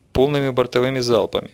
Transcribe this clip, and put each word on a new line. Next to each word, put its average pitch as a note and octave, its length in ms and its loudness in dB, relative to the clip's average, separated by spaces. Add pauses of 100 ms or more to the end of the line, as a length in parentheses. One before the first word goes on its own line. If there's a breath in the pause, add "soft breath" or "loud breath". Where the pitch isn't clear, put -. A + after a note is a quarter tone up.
(120)
полными C#3 380 2
бортовыми B2+ 500 0
залпами, A2+ 540 0